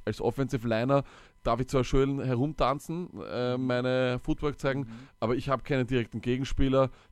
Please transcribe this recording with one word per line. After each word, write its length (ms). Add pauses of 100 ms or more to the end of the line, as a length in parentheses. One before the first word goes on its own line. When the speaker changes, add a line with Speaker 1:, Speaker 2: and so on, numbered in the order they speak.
Speaker 1:
als 160
Offensive 460
Liner 380 (380)
darf 180
ich 80
zwar 160
schön 360
herumtanzen, 880 (160)
äh, 320
Speaker 2:
Mhm. 100
Speaker 1:
meine 520
Footwork 400
zeigen, 220
Speaker 2:
Mhm. 60 (340)
Speaker 1:
aber 160
ich 120
hab 160
keinen 220
direkten 340
Gegenspieler, 720 (220)